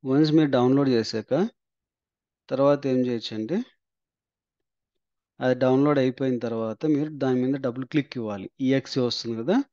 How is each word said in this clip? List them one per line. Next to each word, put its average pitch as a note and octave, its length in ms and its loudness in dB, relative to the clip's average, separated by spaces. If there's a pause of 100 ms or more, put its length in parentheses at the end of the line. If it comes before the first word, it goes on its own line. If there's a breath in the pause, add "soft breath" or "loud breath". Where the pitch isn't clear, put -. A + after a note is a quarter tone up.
వన్స్ D3 280 4
మీరు D3+ 180 4
డౌన్లోడ్ C3 400 4
చేశాక A2+ 420 -2 (1160)
తర్వాత C#3 380 2
ఏం C3 140 2
చేయొచ్చంటే A#2 560 -4 (1800)
అది B2+ 160 2
డౌన్లోడ్ C3+ 420 2
అయిపోయిన C3 400 -2
తర్వాత A2+ 480 -6
మీరు D3+ 280 0
దాని C3 260 -2
మీద C3+ 200 -2
డబుల్ B2+ 260 -6
క్లిక్ - 280 -4
ఇవ్వాలి. G#2 320 -6 (140)
ఈఎక్స్ఈ C3+ 400 0
వస్తుంది A#2 360 -4
కదా C3 200 0 (160)